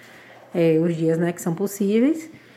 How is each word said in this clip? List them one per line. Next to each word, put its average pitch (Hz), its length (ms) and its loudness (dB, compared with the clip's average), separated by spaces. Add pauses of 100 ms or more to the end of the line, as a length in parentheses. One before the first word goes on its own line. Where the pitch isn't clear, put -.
(540)
é, 165 260 4
os 170 160 0
dias, 165 220 0
né, 170 140 0
que - 100 -10
são 170 120 -2
possíveis, 214 760 0 (260)